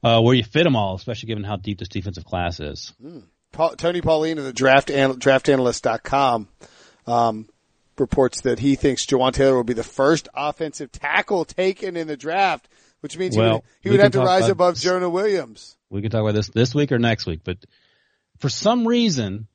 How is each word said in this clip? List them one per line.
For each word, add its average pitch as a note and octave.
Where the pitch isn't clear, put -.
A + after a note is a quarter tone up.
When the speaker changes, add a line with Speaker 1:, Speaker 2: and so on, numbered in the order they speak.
Speaker 1:
uh, A#2
where A#2+
you A#2+
fit D#3
'em C#3+
all, G2
especially A2+
given G#2
how G#2
deep G2
this F#2
defensive F2+
class F2
is. D2
Speaker 2:
Hmm. D3
Paul, D#3+
Tony F3
Pauline D#3+
of C#3
the C3
Draft C3+
An-, C3+
Draft C3+
Analyst B2+
dot A2+
com, B2
um, A#2
reports C3
that A#2
he C#3
thinks C3+
Juwan B2+
Taylor C3+
will A#2+
be A#2+
the A2+
first D3
offensive D3
tackle E3+
taken F#3
in E3
the D3+
draft, D#3+
which D3+
means F3+
he G#2+
Speaker 1:
Well, A2
Speaker 2:
would, A2+
he -
Speaker 1:
we A2+
Speaker 2:
would G3
have B2
Speaker 1:
can C3
Speaker 2:
to B2+
Speaker 1:
talk -
Speaker 2:
rise F#3
Speaker 1:
about -
Speaker 2:
above F3
Speaker 1:
this. -
Speaker 2:
Jonah F3+
Williams. F3+
Speaker 1:
We G2+
can A2
talk A2+
about G#2+
this G#2
this B2
week C#3+
or A#2+
next A#2
week, D#2+
but F2+
for C#3+
some A3+
reason C3+